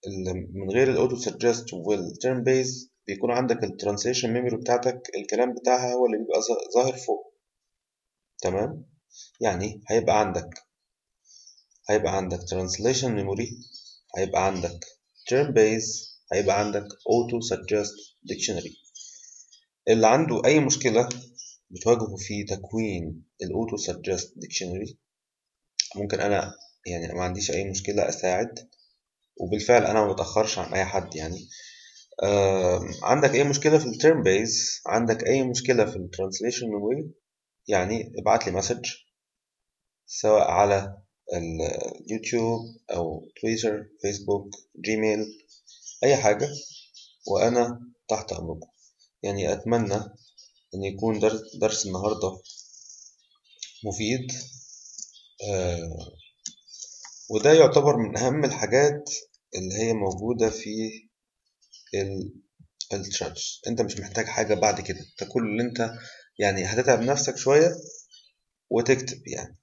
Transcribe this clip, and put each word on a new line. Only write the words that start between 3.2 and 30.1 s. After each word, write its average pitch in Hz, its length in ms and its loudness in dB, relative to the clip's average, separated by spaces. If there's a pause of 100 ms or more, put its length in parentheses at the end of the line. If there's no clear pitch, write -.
عندك 123 320 0
الترانسليشن 104 720 -2
ميموري 123 240 0
بتاعتك، 123 440 0 (140)
الكلام 110 380 0
بتاعها 123 400 0
هو 123 120 4
اللي 110 120 2
بيبقى 110 240 0
ظا-، - 320 -2
ظاهر 127 240 2
فوق. - 360 -6 (1080)
تمام؟ 107 440 -4 (560)
يعني 104 480 -2
هيبقى 110 300 4
عندك، 90 300 -2 (1400)
هيبقى 104 280 2
عندك 90 220 -4
translation 104 680 -2 (120)
memory، 98 300 -4 (680)
هيبقى 92 280 0
عندك 85 400 -4 (460)
term 143 220 2
base، 110 680 2 (140)
هيبقى 98 260 2
عندك 101 280 -2
auto 117 680 0
suggest 101 600 -4 (160)
dictionary. 87 420 -4 (1120)
اللي 110 200 6
عنده 127 380 4
أي 151 140 6
مشكلة 123 500 2 (600)
بتواجهه 110 460 0
في 101 280 -6
تكوين 95 800 -6 (180)
ال 95 80 -6
auto 107 360 -4
suggest 92 420 -4
dictionary 92 680 -8 (1000)
ممكن 101 240 -4
أنا، 98 340 -2 (320)
يعني 85 280 -6
ما 90 100 -4
عنديش 92 280 -4
أي 98 180 -4
مشكلة 101 400 -2
أساعد، 95 600 -4 (680)
وبالفعل 104 480 4
أنا 107 200 4
ما 98 80 0